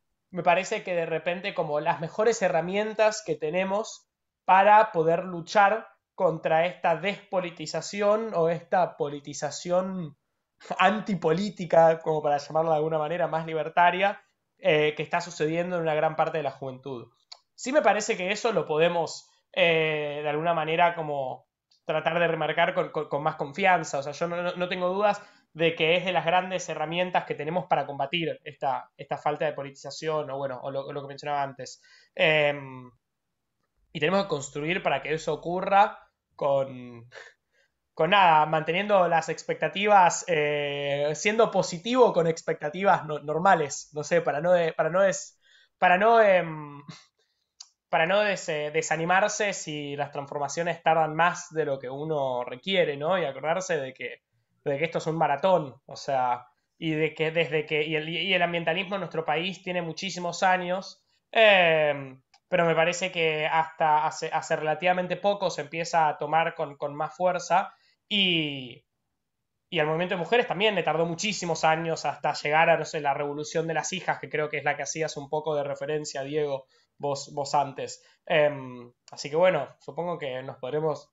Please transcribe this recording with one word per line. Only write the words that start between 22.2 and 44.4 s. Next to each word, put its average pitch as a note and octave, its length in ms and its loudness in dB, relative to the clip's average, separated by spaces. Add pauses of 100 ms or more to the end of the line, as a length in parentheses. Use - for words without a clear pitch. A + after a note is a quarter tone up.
remarcar D#3+ 460 0
con, D#3+ 180 -2
con, D3+ 180 -6
con D3 140 -4
más D#3 120 -2
confianza. E3 640 0
O C3+ 40 -4
sea, D3 100 -8
yo E3+ 140 -4
no, F3 140 -6
no, F3 140 -4
no F3+ 140 -4
tengo F3+ 180 -2
dudas G3+ 340 0 (320)
de D#3+ 220 0
que E3 220 2
es F3 80 -4
de F3+ 80 -2
las D#3+ 120 0
grandes F#3 440 0
herramientas E3+ 560 -2
que D3+ 100 -6
tenemos E3+ 300 -4
para D3 200 0
combatir C#3+ 580 -6
esta, C3+ 520 -6
esta C#3+ 220 -10
falta D3+ 280 -4
de D3 80 -2
politización C#3+ 760 -8
o, C3+ 60 -8
bueno, C3 260 -6
o C#3 80 -8
lo, C#3 200 -8
lo C#3+ 100 -10
que C3+ 80 -12
mencionaba C#3+ 340 -4
antes. C3 380 -10 (340)
Em, C#3+ 760 0 (1000)
y D#3+ 80 -10
tenemos F#3 240 2
que G3 60 -8
construir D3+ 520 -4
para D3 200 0
que C#3+ 120 -6
eso D#3 200 -4
ocurra F#3 640 0 (360)
con, B2+ 720 -4 (840)
con E3 160 2
nada, E3+ 380 8
manteniendo F3 600 2
las E3 220 0
expectativas, E3+ 1000 2
eh, C#3+ 880 0
siendo G#3+ 360 2
positivo G3 640 2
con E3 140 2
expectativas D#3+ 800 0
no-, D3+ 140 -6
normales, D#3 720 2
no D3 100 -6
sé, E3+ 180 0
para D3 200 -2